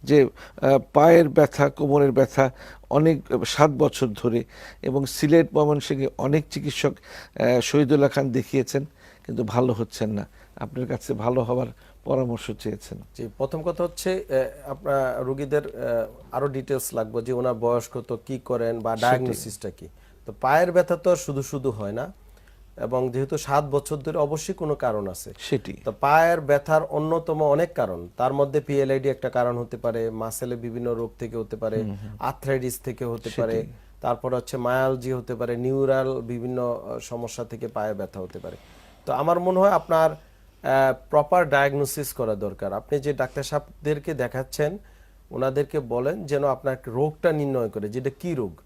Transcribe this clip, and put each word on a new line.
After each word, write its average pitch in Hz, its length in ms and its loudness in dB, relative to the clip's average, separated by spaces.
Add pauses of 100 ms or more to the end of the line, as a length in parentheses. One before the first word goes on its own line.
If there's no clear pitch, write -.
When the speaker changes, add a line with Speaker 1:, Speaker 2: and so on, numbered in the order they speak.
Speaker 1:
যে, 143 180 8
আহ, - 560 2 (140)
পায়ের 165 360 8
ব্যথা, 143 400 4
কোমরের 143 440 4
ব্যথা 131 380 4 (400)
অনেক, 147 560 2
সাত 151 240 4
বছর 139 360 2
ধরে, 117 380 -2 (380)
এবং 135 240 0
সিলেট, 156 480 4
ময়মনসিংহে 147 540 2 (100)
অনেক 143 320 2
চিকিৎসক, 143 400 -2
আহ, - 680 0
শহীদুল্লাহ 139 500 4
খান 139 200 0
দেখিয়েছেন, 135 540 -2 (420)
কিন্তু 120 180 -2
ভালো 120 280 2
হচ্ছেন 107 380 -4
না, 101 180 -6 (280)
আপনার 127 300 -8
কাছে 127 280 -6
ভালো 123 280 0
হওয়ার 123 240 -2 (380)
পরামর্শ 127 540 -2
চেয়েছেন। - 400 -10 (180)
Speaker 2:
জি, 117 200 -10
প্রথম 139 260 -6
কথা 175 220 -4
হচ্ছে, 185 440 -4
আহ, 131 420 -2
আপনার 135 540 -2
রোগীদের, 139 420 -2
আহ, 117 400 -4 (260)
আরো 135 160 -2
ডিটেলস 131 460 -4
লাগবে 113 280 -4
যে 120 100 -6
ওনার 123 220 0
বয়স 117 380 0
কত, 117 340 -8
কি 135 120 -6
করেন 117 420 -2
বা 113 160 -2
Speaker 1:
সেটাই। 120 140 2
Speaker 2:
ডায়াগনোসিসটা 117 600 -2
কি। 82 180 -18 (380)
তো 113 140 -14
পায়ের 160 320 4
ব্যথা 175 240 2
তো 175 140 0
আর 175 60 4
শুধু 139 260 -6
শুধু 135 280 -4
হয় 104 220 -6
না, 139 300 -8 (540)
এবং 127 340 -2
যেহেতু 135 280 -2
সাত 147 260 0
বছর 143 320 -2
ধরে 165 220 -4
অবশ্যই 151 360 -2
কোনো 151 200 -2
কারণ 107 340 -2
আছে। 92 300 -12
Speaker 1:
সেটি। - 340 -4 (120)
Speaker 2:
তো 117 160 -4
পায়ের 160 400 6
ব্যথার 147 440 2
অন্যতম 156 580 -2
অনেক 151 300 2
কারণ, 90 440 -4
তার 127 160 0
মধ্যে 139 280 2
পিএলআইডি 135 480 0
একটা 127 220 -2
কারণ 123 280 0
হতে 120 180 -8
পারে, 113 340 -2
মাসেলে 113 460 -6
বিভিন্ন 120 380 -6
রোগ 113 240 -6
থেকে 117 180 -8
হতে 110 200 -6
পারে, 110 200 -4
Speaker 1:
হুম, 107 260 -4
হুম। 107 180 -14
Speaker 2:
আর্থ্রাইটিস 127 640 -4
থেকে 127 200 -8
হতে 117 260 -6
Speaker 1:
সেটি। - 100 -6
Speaker 2:
পারে, 113 260 -2 (340)
তারপর 123 340 -2
হচ্ছে 123 220 -4
মায়ালজি 127 560 0
হতে 123 220 -6
পারে, 120 220 -4
নিউরাল 131 640 0
বিভিন্ন, 123 420 -6
আহ, 120 360 -6
সমস্যা 117 460 -10
থেকে 113 240 -10
পায়ে 107 260 -4
ব্যথা 98 260 -10
হতে 92 180 -12
পারে। 90 180 -14 (500)
তো 135 60 -2
আমার 160 280 2
মনে 185 180 2
হয় 196 120 6
আপনার, 160 400 4
আহ, 135 840 0 (160)
প্রপার 151 380 4
ডায়াগনোসিস 139 640 0
করা 110 220 -2
দরকার। 98 380 -6
আপনি 110 260 -4
যে 143 140 -2
ডাক্তার 135 300 -4
সাহেবদেরকে 147 720 -4
দেখাচ্ছেন, 135 640 -2 (520)
ওনাদেরকে 135 500 -2
বলেন 135 460 -4
যেন 139 180 0
আপনার 131 320 -2 (100)
রোগটা 151 460 0
নির্ণয় 135 360 0
করে, 104 200 -6
যেটা 127 220 -4 (100)
কি 175 140 -4
রোগ। 101 320 -6